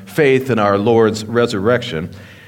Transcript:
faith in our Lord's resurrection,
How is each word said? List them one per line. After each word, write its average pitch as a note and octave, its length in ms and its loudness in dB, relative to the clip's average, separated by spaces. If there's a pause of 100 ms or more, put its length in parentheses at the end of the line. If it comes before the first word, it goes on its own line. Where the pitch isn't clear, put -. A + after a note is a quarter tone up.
faith C3 440 0
in A2 100 0
our G2+ 180 2
Lord's A2 480 2
resurrection, A2+ 840 -2 (360)